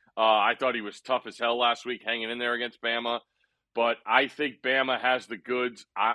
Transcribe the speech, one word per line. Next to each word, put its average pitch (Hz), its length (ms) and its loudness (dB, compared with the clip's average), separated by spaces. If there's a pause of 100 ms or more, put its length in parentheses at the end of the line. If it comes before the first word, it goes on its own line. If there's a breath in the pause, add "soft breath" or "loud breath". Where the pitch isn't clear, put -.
(180)
Uh, 110 40 -2
I 110 380 4
thought 127 160 0
he 117 60 -6
was 104 180 -12
tough 127 260 -4
as 110 140 -14
hell 120 180 0
last 120 280 0
week, 123 200 -6
hanging 113 240 -4
in 117 80 -6
there 120 160 -2
against 120 280 -6
Bama. 117 380 -2 (540)
But 117 320 0
I 127 220 4
think 135 340 -6
Bama 131 380 0
has 123 280 0
the 110 100 -10
goods. 123 480 -4 (100)
I, 110 200 2